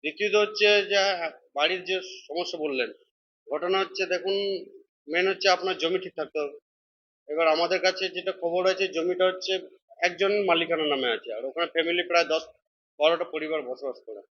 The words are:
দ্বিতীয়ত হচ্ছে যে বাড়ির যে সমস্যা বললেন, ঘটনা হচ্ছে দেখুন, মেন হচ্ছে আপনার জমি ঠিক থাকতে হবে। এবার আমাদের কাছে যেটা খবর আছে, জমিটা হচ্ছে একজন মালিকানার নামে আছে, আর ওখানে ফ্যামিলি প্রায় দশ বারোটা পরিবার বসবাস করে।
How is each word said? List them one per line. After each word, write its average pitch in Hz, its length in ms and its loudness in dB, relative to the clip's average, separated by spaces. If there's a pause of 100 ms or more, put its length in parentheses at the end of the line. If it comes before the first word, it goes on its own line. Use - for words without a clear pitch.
দ্বিতীয়ত 196 340 -2
হচ্ছে 208 500 4
যে 202 100 -2 (600)
বাড়ির 175 280 2
যে 185 160 -2 (280)
সমস্যা 160 320 -4
বললেন, 135 320 -2 (600)
ঘটনা 175 280 0
হচ্ছে 190 260 -2
দেখুন, 185 280 -2 (760)
মেন 175 200 0
হচ্ছে 190 220 2
আপনার 185 280 2
জমি 170 220 -2
ঠিক 185 160 -10
থাকতে 151 240 -6
হবে। 147 200 -6 (680)
এবার 160 200 2
আমাদের 170 320 2
কাছে 185 300 0
যেটা 180 220 -6
খবর 180 360 0
আছে, 185 200 2
জমিটা 180 380 0
হচ্ছে 185 340 -2 (380)
একজন 196 460 2
মালিকানার 165 440 2
নামে 131 240 2
আছে, 110 220 -4
আর 117 120 -8
ওখানে 160 220 -2
ফ্যামিলি 170 400 0
প্রায় 170 180 4
দশ 156 180 0 (560)
বারোটা 165 240 4
পরিবার 156 380 -4
বসবাস 131 460 -8
করে। 104 140 -14 (160)